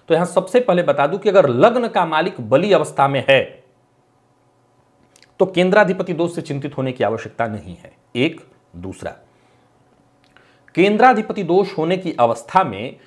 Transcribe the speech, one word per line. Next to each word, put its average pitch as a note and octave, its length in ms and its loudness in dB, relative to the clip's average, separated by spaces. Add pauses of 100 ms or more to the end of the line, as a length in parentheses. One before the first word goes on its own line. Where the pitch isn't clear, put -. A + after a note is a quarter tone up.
तो E3 60 2
यहां E3+ 120 2
सबसे F#3+ 340 0
पहले F3+ 240 2
बता C#3+ 240 0
दूं F3+ 100 -4
कि G3+ 120 -2
अगर F#3 200 4
लग्न A3+ 380 2
का F#3 180 0
मालिक D#3+ 360 -4
बली D3+ 320 2
अवस्था D3 340 0
में C#3 220 -2
है - 340 0 (1800)
तो F#3 60 4
केंद्राधिपति F#3 680 0
दोष E3+ 220 -4
से D#3+ 60 -8
चिंतित C#3 360 -10
होने C3 140 -4
की B2 120 -4
आवश्यकता A2 440 -4
नहीं F#2 300 -12
है। - 140 -20 (240)
एक, D3 260 -2 (340)
दूसरा, F#2 400 -12 (1600)
केंद्राधिपति G#3+ 680 2
दोष F3 340 0
होने E3+ 200 -2
की F3+ 220 -8
अवस्था A#2+ 440 0
में A2 320 -8 (120)